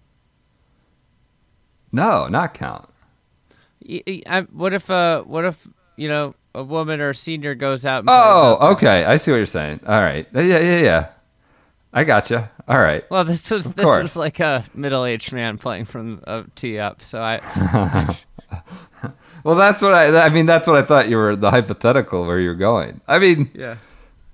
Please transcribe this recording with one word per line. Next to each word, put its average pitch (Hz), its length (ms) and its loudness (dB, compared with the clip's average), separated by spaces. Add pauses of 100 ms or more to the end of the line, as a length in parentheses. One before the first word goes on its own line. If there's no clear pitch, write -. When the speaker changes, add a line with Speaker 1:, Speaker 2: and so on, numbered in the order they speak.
(1900)
Speaker 1:
No, 131 360 -2
not 139 260 -4
count. 50 340 -14 (1000)
Speaker 2:
Y-, 170 180 -14
y-, 190 220 -12
I, 185 140 -4
what 185 320 -6
if, 196 180 -8
uh, 170 320 0
what 160 220 -6
if, - 220 -8 (280)
you 151 140 -10
know, 147 260 -6 (180)
a 135 100 -12
woman 156 380 -6
or 143 100 -4
a 123 40 -8
senior 147 400 -10
goes 135 300 -6
out 131 160 -2
and 104 80 0
Speaker 1:
Oh, 208 500 6
Speaker 2:
plays 151 100 4
a - 40 6
Speaker 1:
okay. 98 320 4
I 117 120 4
see 156 140 -2
what 123 60 2
you're 104 100 0
saying. 76 400 -8
All 107 140 2
right. 78 340 -2
Yeah, 135 60 0
yeah, 175 380 2
yeah. 85 280 2 (840)
I 147 100 0
gotcha. 117 480 -2 (160)
All 131 120 0
right. 78 300 0
Speaker 2:
Well, 185 140 -2
this 165 260 -6
was, 202 160 -4
Speaker 1:
Of - 100 -12
Speaker 2:
this 190 100 -2
Speaker 1:
course. 113 160 4
Speaker 2:
was 175 140 -8
like 156 240 -6
a 143 240 -2 (120)
middle-aged 127 580 -6
man 117 240 -8
playing 110 280 -10
from 113 400 -14
a 110 180 -10 (120)
tee 113 220 -10
up, 104 240 -8
so - 200 -14
I 95 1000 -4
Speaker 1:
<laughs> - 20 -20 (1200)
Well, 160 120 2
that's 202 260 4
what 196 120 4
I, 160 320 6
I 156 40 4
mean, 160 160 2
that's 165 220 2
what 160 100 6
I 135 40 4
thought 131 260 4
you 117 80 0
were, 107 200 2
the 101 140 0
hypothetical 110 760 0
where 87 140 -2
you're 87 160 -2
going. 95 520 -2
I 156 120 2
mean, 170 340 2
Speaker 2:
Yeah. 117 240 -14 (560)